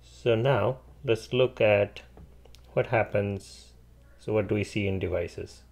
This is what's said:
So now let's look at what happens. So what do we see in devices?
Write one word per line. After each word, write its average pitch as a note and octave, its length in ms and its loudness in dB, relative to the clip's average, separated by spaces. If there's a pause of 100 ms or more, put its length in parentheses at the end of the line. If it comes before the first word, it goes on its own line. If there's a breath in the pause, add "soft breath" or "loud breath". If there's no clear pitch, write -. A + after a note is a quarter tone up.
So - 360 -2
now A#2+ 420 0 (260)
let's A#2 280 -2
look B2+ 280 0
at G#2 420 2 (720)
what C3 120 0
happens. G2+ 840 -4 (480)
So - 120 -6
what G#2+ 140 2
do G#2 80 0
we G#2 80 0
see G2+ 240 -2
in F#2+ 140 -2
devices? F2 720 -6